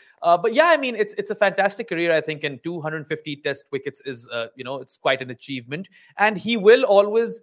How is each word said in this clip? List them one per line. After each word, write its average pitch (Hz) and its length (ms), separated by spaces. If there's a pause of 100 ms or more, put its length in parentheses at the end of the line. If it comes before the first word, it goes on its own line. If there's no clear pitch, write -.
(240)
Uh, 170 160
but 226 160
yeah, 311 140
I 320 100
mean, 254 180
it's, 208 180
it's 202 160
a 208 40
fantastic 196 540
career, 170 260
I 156 80
think, 156 220
and 139 200
two 170 160
hundred 156 260
fifty 151 300
test 143 360
wickets 135 300
is, 120 260
uh, 117 180 (100)
you 127 80
know, 135 120
it's 131 200
quite 135 260
an 127 80
achievement. 131 580 (300)
And 208 200
he 233 180
will 226 280
always 208 580